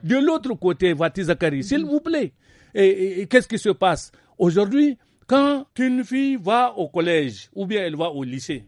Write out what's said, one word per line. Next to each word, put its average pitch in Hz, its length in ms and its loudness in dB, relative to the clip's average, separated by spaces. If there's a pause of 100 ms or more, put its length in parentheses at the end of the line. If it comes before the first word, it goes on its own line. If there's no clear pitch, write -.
De 196 140 2
l'autre 294 380 0
côté, 175 380 0
Vati 160 300 -2
Zakari, 156 400 0
s'il 294 220 -2
vous 294 160 0
plaît. 311 320 -4 (400)
Et, 196 120 4
et, 190 360 2
et 196 60 -8
qu'est-ce 247 200 4
qui 220 120 -4
se 214 100 0
passe ? 185 420 0 (260)
Aujourd'hui, 208 600 2 (300)
quand 277 400 2 (120)
une 254 240 0
fille 269 340 -2
va 226 400 0
au 170 120 -4
collège 160 680 -2
ou 196 100 -6
bien 196 180 -2
elle 160 120 -4
va 165 140 -4
au 139 140 -6
lycée, 127 440 -8